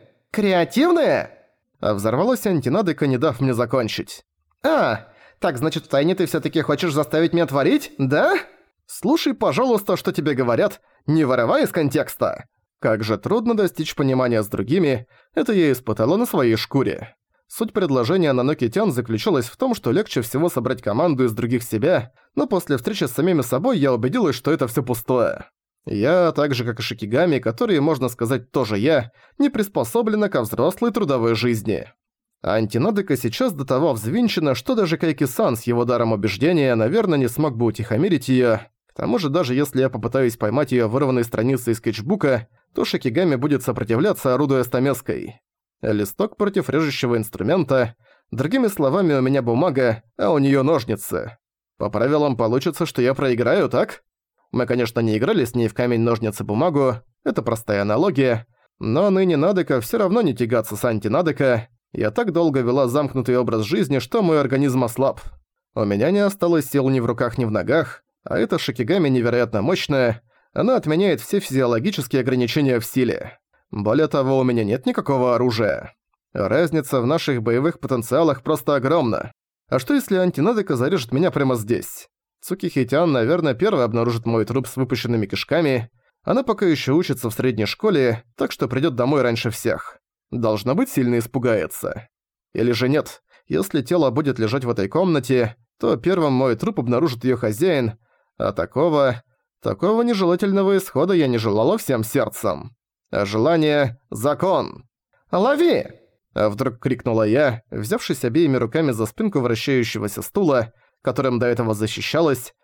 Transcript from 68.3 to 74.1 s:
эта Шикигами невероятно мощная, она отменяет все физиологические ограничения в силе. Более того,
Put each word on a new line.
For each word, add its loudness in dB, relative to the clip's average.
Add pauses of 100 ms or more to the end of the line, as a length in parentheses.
эта 0
Шикигами 0
невероятно 0
мощная, 0 (300)
она 0
отменяет 0
все -2
физиологические 0
ограничения 2
в -2
силе. -2 (320)
Более 0
того, 0